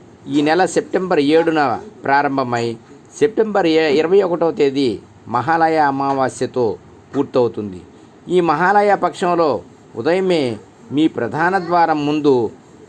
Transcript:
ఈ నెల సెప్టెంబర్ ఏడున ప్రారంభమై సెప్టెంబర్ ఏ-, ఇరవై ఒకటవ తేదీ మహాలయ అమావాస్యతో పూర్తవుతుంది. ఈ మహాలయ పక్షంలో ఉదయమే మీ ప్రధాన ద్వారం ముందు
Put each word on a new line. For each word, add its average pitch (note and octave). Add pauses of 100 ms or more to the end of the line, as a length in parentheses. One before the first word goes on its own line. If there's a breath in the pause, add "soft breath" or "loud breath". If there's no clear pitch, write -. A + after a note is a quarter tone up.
(300)
ఈ C#3+
నెల D#3+
సెప్టెంబర్ F3+
ఏడున D3 (220)
ప్రారంభమై C3 (420)
సెప్టెంబర్ G3+
ఏ-, D#3+
ఇరవై D#3+
ఒకటవ E3+
తేదీ C#3 (280)
మహాలయ D#3+
అమావాస్యతో C3+ (380)
పూర్తవుతుంది. A2+ (480 loud breath)
ఈ F3
మహాలయ F#3+
పక్షంలో E3+ (340)
ఉదయమే D#3 (340)
మీ D3+
ప్రధాన D3+
ద్వారం E3
ముందు C#3+ (380)